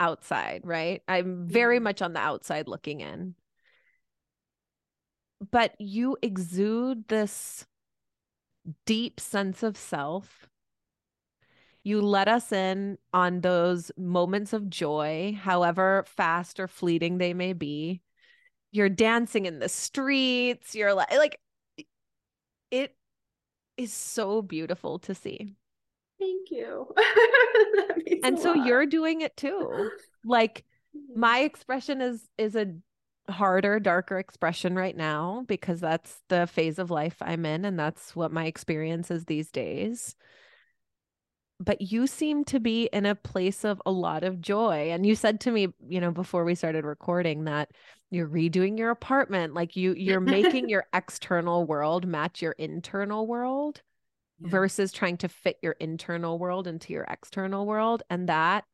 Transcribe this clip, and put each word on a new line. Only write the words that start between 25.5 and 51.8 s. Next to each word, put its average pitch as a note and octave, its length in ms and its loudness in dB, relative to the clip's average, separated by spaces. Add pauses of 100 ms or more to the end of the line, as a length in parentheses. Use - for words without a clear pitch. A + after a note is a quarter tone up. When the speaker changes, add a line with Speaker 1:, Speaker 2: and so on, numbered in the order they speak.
Speaker 2:
Thank F#4+ 320 -4
you. A#4 360 -8 (100)
<laughs> - 0 -
That A4+ 1080 6
means - 200 0
Speaker 1:
And B3+ 140 4
Speaker 2:
a - 20 -4
Speaker 1:
so F4 140 4
Speaker 2:
lot. C4+ 120 4
Speaker 1:
you're B3+ 200 6
doing D#4+ 340 0
it - 160 -4
too. - 540 -4 (340)
Like, A3+ 400 2 (320)
Speaker 2:
Mm. C4+ 200 -16
Speaker 1:
my A#3 240 4
expression C4+ 600 -2
is, B3 280 -4 (100)
is G#3+ 180 -2
a G3 180 -2 (540)
harder, G3 520 2
darker F#3 380 2
expression F3 560 -2
right F#3 220 -2
now E3 520 -4
because F3 320 -4
that's E3 480 -4
the F3 180 2
phase D#3+ 320 -2
of F3+ 120 -6
life D#3+ 300 -2
I'm E3 260 -4
in D#3+ 180 -2
and F#3+ 140 -2
that's - 360 -4
what D#3+ 180 -2
my D#3+ 140 -2
experience D#3+ 640 -4
is E3+ 140 -4
these D#3 260 -4
days. F#3+ 640 -6 (1500)
But G3 200 0
you A3 260 0
seem D4 400 -2
to C4+ 140 0
be A3+ 320 0
in G#3 140 0
a G3+ 80 2
place F#3+ 500 -2
of G3+ 220 -2
a G3 60 2
lot E3+ 320 -2
of F#3 160 -4
joy. F3 500 0
And F3+ 160 0
you G#3+ 80 6
said G#3+ 280 2
to B3 80 0
me, G3+ 180 2 (200)
you F3+ 120 -2
know, F3 100 0
before F3 340 -2
we F3 100 2
started D#3+ 300 -2
recording D#3 600 -2
that D3 260 -2 (400)
you're E3+ 180 -2
redoing F3 500 2
your A3+ 120 0
apartment. G3+ 640 0
Like, E3+ 220 -4
you, F#3 180 2
you're F#3+ 260 2
Speaker 2:
<laughs> G#3+ 400 4
Speaker 1:
making B3 80 -2
your G3+ 240 0
external F3 720 0
world D#3 420 0